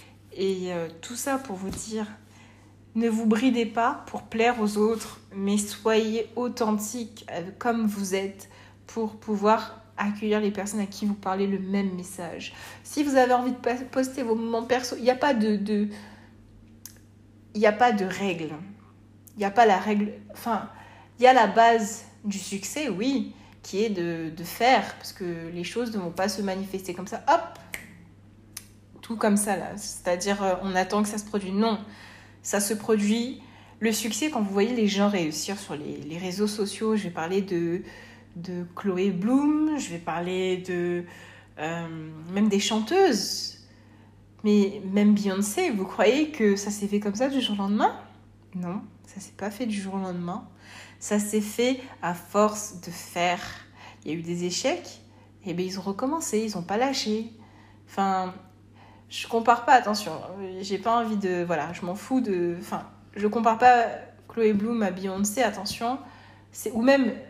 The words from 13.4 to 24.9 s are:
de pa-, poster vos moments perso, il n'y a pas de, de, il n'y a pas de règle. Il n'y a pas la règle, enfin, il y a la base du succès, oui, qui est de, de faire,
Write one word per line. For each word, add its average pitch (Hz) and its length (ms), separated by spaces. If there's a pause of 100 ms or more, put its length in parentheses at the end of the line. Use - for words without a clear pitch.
de - 40
pa-, 240 180
poster 262 480
vos 226 120
moments 226 280
perso, 247 340
il 240 60
n'y 233 80
a 254 60
pas 285 180
de, 214 220
de, 208 320 (1700)
il 208 60
n'y 220 60
a 208 60
pas 240 200
de 196 140
règle. 175 480 (800)
Il 208 40
n'y 202 40
a 196 60
pas 226 160
la 196 100
règle, 208 360 (200)
enfin, - 380 (480)
il 240 60
y - 20
a 254 80
la 226 140
base 226 560 (200)
du 196 140
succès, 247 500
oui, 214 460 (340)
qui 196 160
est 233 60
de, 170 440
de 170 100
faire, 226 520